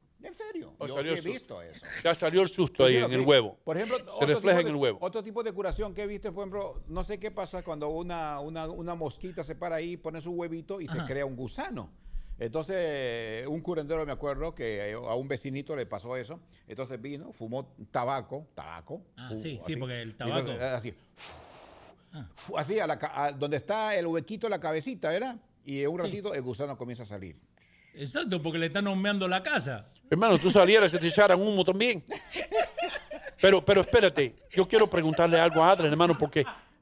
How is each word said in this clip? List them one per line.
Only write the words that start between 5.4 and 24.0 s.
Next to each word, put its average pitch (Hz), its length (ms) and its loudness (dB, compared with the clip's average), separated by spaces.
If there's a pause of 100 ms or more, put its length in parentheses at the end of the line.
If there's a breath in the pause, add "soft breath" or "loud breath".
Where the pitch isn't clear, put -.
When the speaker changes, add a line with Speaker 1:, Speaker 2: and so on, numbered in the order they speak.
Speaker 1:
de 214 80 -6
curación 202 420 -4
que 208 80 -8
he 202 60 -6
visto, 202 260 -8
por 202 80 -8
ejemplo, 196 460 -8
no 175 160 -6
sé 202 160 -8
qué 214 100 -8
pasa 185 320 -8
cuando 151 280 -6
una, 160 500 -6
una, 160 280 -8
una 170 280 -10
mosquita 165 480 -8
se 151 100 -12
para 170 220 -6
ahí, 170 200 -6
pone 160 240 -10
su 170 120 -8
huevito 170 500 -8
y 147 60 -10
se 165 100 -6
Speaker 3:
Ajá. 160 80 -6
Speaker 1:
crea 139 180 -4
un 135 120 -8
gusano. 131 560 -10 (480 soft breath)
Entonces, 127 1040 -4
un 156 140 -6
curandero, 160 460 -4
me 143 60 -6
acuerdo, 147 420 -6
que 104 400 -6
a 117 200 -6
un 131 140 -4
vecinito 139 480 -6
le 120 100 -4
pasó 120 300 -8
eso. 131 240 -12 (260 soft breath)
Entonces 120 340 -10
vino, 143 320 -12
fumó 127 400 -8 (200)
tabaco, 135 600 -4
tabaco. 85 500 -14 (120)
Speaker 3:
Ah, 127 160 -18
Speaker 1:
fu-, 110 60 -8
Speaker 3:
sí, 151 120 -10
sí, 123 100 -10
Speaker 1:
así. 160 160 -8
Speaker 3:
porque 123 260 -8
el 113 60 -12
Speaker 1:
Y - 40 -14
entonces, 120 460 -4
Speaker 3:
tabaco. 127 180 -4
Speaker 1:
así, 113 180 -8 (1160 loud breath)
Speaker 3:
Ah. 135 200 -16
Speaker 1:
fu-, - 240 -10
así, 156 240 -2
a 170 60 -2
la 151 120 0
ca-, 147 280 -4
a 143 60 -2
donde 143 260 -2
está 214 360 -2
el 175 120 0